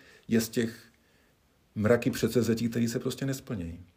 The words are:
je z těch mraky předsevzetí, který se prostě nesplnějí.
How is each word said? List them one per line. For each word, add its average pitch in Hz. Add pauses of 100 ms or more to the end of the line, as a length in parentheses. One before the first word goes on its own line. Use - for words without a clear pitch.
(280)
je 113
z -
těch 117 (1000)
mraky 117
předsevzetí, 113
který 117
se 127
prostě 131
nesplnějí. 95 (180)